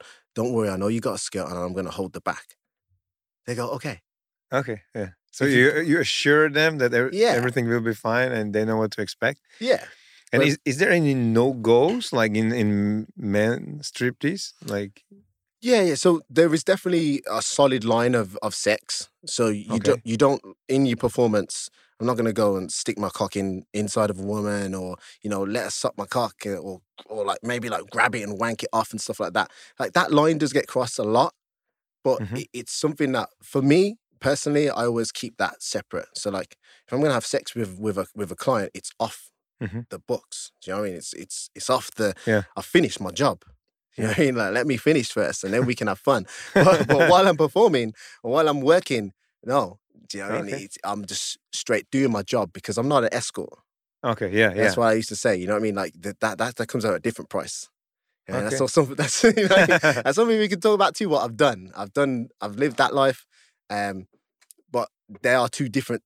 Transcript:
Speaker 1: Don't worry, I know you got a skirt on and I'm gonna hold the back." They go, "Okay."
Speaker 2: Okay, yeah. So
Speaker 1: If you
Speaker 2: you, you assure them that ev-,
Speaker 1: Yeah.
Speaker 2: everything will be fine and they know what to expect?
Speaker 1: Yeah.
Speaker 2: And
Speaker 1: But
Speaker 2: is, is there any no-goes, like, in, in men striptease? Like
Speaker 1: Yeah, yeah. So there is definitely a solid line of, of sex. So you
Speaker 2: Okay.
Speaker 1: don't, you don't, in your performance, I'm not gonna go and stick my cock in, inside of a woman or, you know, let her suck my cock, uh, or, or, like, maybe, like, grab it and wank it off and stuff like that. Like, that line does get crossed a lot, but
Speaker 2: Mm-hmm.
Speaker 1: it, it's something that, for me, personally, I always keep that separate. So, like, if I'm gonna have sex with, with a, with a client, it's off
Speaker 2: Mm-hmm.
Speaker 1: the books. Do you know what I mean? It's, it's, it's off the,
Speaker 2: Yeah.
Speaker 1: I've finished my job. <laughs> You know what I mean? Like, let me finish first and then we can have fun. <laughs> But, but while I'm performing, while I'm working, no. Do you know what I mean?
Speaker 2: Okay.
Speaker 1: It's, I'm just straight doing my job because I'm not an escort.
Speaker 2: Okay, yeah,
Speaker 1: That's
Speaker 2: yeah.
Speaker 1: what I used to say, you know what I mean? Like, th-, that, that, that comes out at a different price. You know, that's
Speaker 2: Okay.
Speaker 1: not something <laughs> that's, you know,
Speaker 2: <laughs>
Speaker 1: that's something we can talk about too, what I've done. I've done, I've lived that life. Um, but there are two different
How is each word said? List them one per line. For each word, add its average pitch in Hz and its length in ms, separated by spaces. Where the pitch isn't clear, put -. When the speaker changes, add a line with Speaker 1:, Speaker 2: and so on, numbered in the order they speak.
Speaker 1:
Don't 120 180
worry, 113 180
I 92 60
know 98 120
you 113 120
got 104 140
a 90 40
skirt - 280
on 73 100
and 90 80
I'm 90 100
gonna 92 160
hold - 240
the 90 60
back." - 360
They 120 80
go, 120 160
"Okay." 131 300
Speaker 2:
Okay, 123 300
yeah. 98 160
So - 160
Speaker 1:
If 143 80
you 127 180
Speaker 2:
you, 151 100
you 165 180
assure 147 500
them 156 280
that 123 160
ev-, 123 200
Speaker 1:
Yeah. 214 180
Speaker 2:
everything 120 360
will 117 120
be 113 140
fine 120 380
and 107 220
they 107 100
know 110 120
what 110 160
to 110 100
expect? 120 380
Speaker 1:
Yeah. 247 260
Speaker 2:
And 123 80
Speaker 1:
But 143 80
Speaker 2:
is, 151 160
is 135 140
there 185 120
any 156 240
no-goes, 123 1000
like, 110 220
in, 110 180
in 104 540
men 113 640
striptease? 143 680
Like 101 400
Speaker 1:
Yeah, 226 220
yeah. 170 120
So 170 260
there 156 240
is 160 100
definitely 170 640
a 110 120
solid 135 420
line 120 300
of, 104 280
of 104 120
sex. - 560
So 117 220
you 107 260
Speaker 2:
Okay. 117 40
Speaker 1:
don't, 120 160
you 113 100
don't, 139 240
in 135 180
your 117 100
performance, 110 720
I'm 110 60
not 123 100
gonna 113 160
go 104 240
and 92 160
stick - 260
my 104 120
cock - 260
in, 95 360
inside 107 380
of 92 80
a 95 40
woman 101 520
or, 92 220
you 107 80
know, 98 140
let 104 200
her - 60
suck - 260
my 101 100
cock, 120 280
uh, 98 100
or, 90 240
or, 107 180
like, 98 180
maybe, 120 260
like, 98 220
grab 110 240
it 113 80
and 104 160
wank 117 240
it - 100
off 113 200
and 107 80
stuff - 200
like 87 140
that. 101 160
Like, 113 140
that 175 200
line 156 260
does 143 140
get 139 140
crossed 123 320
a 117 60
lot, 117 280
but 127 160
Speaker 2:
Mm-hmm. 107 160
Speaker 1:
it, 117 160
it's 120 200
something 143 400
that, 117 160
for 143 200
me, 185 360
personally, 147 520
I 120 160
always 117 260
keep - 240
that - 260
separate. - 540
So, - 140
like, 95 260
if - 60
I'm 127 100
gonna 151 120
have 117 120
sex - 280
with, 95 240
with 104 200
a, 92 80
with 101 160
a - 40
client, 113 360
it's - 260
off - 300
Speaker 2:
Mm-hmm. 107 280
Speaker 1:
the 90 100
books. - 500
Do 90 120
you - 20
know 101 60
what 104 60
I 95 40
mean? 87 80
It's, - 140
it's, - 420
it's - 160
off 127 240
the, 104 200
Speaker 2:
Yeah. 104 160
Speaker 1:
I've 95 100
finished 160 340
my 95 120
job. 127 300
<laughs> - 260
You - 80
know 110 40
what 104 100
I 170 60
mean? 131 100
Like, 104 200
let 123 120
me 135 100
finish 143 360
first - 320
and 98 100
then 127 120
we 123 100
can 117 100
have 98 140
fun. 120 260
<laughs> - 140
But, 165 340
but 160 200
while 185 200
I'm 170 80
performing, 151 580
while 151 260
I'm 143 140
working, 135 500
no. 117 340
Do 101 100
you 98 60
know 101 60
what 110 80
I - 40
mean? 101 120
Speaker 2:
Okay. 98 100
Speaker 1:
It's, - 180
I'm 101 220
just - 340
straight - 400
doing 135 180
my 104 140
job 104 280
because - 240
I'm 120 120
not 139 160
an - 80
escort. - 440
Speaker 2:
Okay, 113 340
yeah, 110 160
Speaker 1:
That's 104 220
Speaker 2:
yeah. 120 60
Speaker 1:
what 113 80
I 110 60
used 110 160
to 107 60
say, 107 200
you 90 100
know 101 60
what 104 80
I 110 80
mean? 101 80
Like, 92 160
th-, 101 180
that, 107 180
that, 123 180
that 117 100
comes 113 180
out 104 100
at - 20
a 82 40
different - 300
price. - 380
You 92 80
know, - 80
that's 107 120
Speaker 2:
Okay. 135 100
Speaker 1:
not 123 60
something 139 260
<laughs> 156 60
that's, - 200
you 226 260
know, 190 180
Speaker 2:
<laughs> 147 360
Speaker 1:
that's 139 140
something 226 220
we 214 100
can 180 120
talk 214 140
about 196 220
too, 208 120
what 143 140
I've 117 140
done. 104 400
I've 101 160
done, 135 380
I've 104 160
lived 131 220
that 135 160
life. 135 320
Um, 101 380
but 120 180
there 123 160
are 120 140
two 139 180
different 120 380